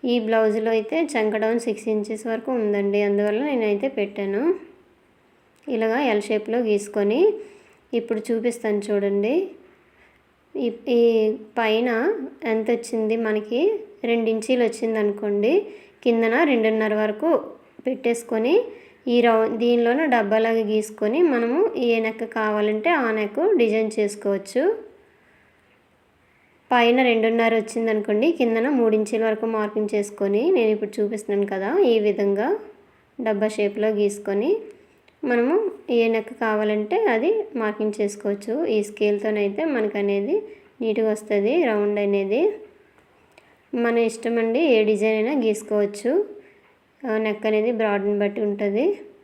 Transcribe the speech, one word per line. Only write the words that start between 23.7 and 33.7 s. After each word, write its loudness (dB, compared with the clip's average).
చేసుకోవచ్చు. -2
పైన 4
రెండున్నర 2
వచ్చింది -2
అనుకోండి, 0
కిందన 0
మూడు 2
ఇంచీల 0
వరకు -2
మార్కింగ్ -2
చేసుకొని -2
నేను 4
ఇప్పుడు -4
చూపిస్తున్నాను -2
కదా, -4
ఈ 4
విధంగా 0
డబ్బా 0
షేప్‌లో -2